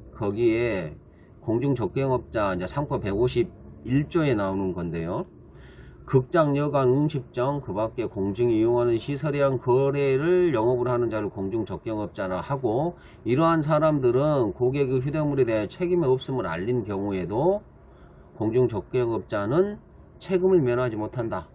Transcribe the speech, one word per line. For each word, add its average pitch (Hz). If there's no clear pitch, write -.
거기에 107
공중적경업자 117
이제 90
삼 143
코 127
백오십일 120
조에 151
나오는 95
건데요. 85
극장, 143
여관, 143
음식점, 143
그 98
밖에 110
공중이 107
이용하는 120
시설에 143
의한 135
거래를 139
영업을 120
하는 120
자를 107
공중적경업자라 98
하고, 135
이러한 160
사람들은 143
고객의 131
휴대물에 143
대해 113
책임이 175
없음을 131
알린 98
경우에도 101
공중적경업자는 113
책임을 185
면하지 120
못한다. 107